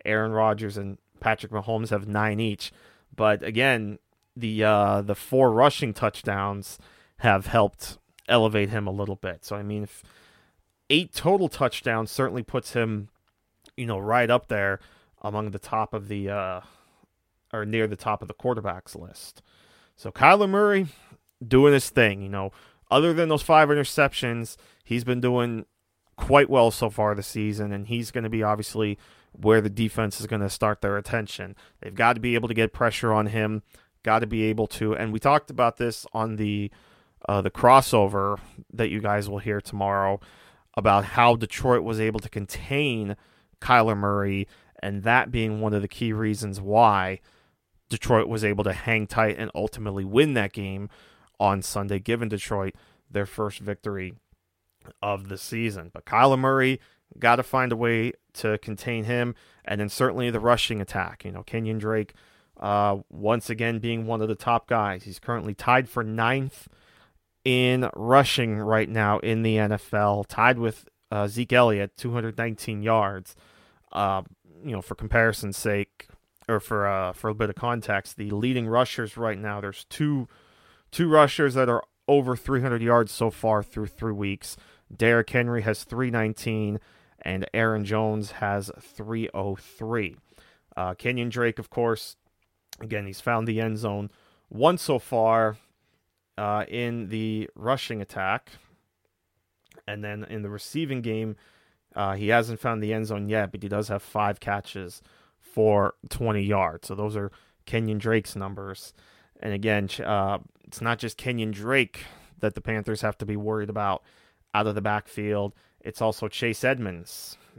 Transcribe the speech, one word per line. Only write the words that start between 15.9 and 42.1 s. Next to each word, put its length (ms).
of 140
the, 220
uh, 320
or 140
near 220
the 80
top 260
of 60
the 60
quarterbacks 640
list. 460
So 160
Kyler 380
Murray 380
doing 280
his 160
thing, 320
you 80
know, 220
other 220
than 160
those 120
five 280
interceptions, 840
he's 200
been 180
doing 440
quite 340
well 220
so 180
far 260
this 120
season, 440
and 160
he's 240
gonna 180
be 120
obviously 560
where 280
the 80
defense 500
is 80
gonna 220
start 320
their 160
attention. 580
They've 140
got 200
to 60
be 140
able 140
to 80
get 180
pressure 400
on 140
him, 340
got 180
to 80
be 180
able 220
to, 280
and 180
we 60
talked 320
about 260
this 340
on 260
the, 340
uh, 120
the 100
crossover 880
that 160
you 100
guys 300
will 80
hear 240
tomorrow 580
about 320
how 300
Detroit 480
was 160
able 200